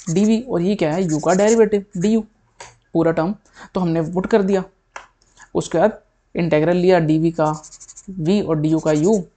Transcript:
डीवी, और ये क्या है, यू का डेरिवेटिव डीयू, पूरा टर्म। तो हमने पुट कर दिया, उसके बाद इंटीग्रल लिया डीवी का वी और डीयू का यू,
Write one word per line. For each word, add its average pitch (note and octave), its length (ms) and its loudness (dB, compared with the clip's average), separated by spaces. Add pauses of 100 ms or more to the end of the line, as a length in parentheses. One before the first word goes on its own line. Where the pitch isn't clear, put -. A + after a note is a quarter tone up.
(100)
डीवी, G#3+ 320 2
और A#3+ 200 -4
ये G3 120 0
क्या E3 180 0
है, F#3 100 -2
यू D#3 160 -2
का D#3 160 0
डेरिवेटिव G#3+ 500 2 (120)
डीयू, G#3+ 280 0 (680)
पूरा E3 200 2
टर्म। E3 220 -2 (400)
तो F#3+ 60 -2
हमने E3 220 0 (100)
पुट F#3 140 -4
कर G#3+ 160 2
दिया, F#3+ 220 0 (880)
उसके E3+ 240 -4
बाद G#3+ 220 0 (340)
इंटीग्रल D#3+ 420 0
लिया F3+ 240 4
डीवी D#3+ 300 0
का D#3 200 -2 (600)
वी F#3+ 320 0
और D#3+ 180 -2
डीयू D#3 200 0
का D#3 120 0
यू, F3+ 300 2 (140)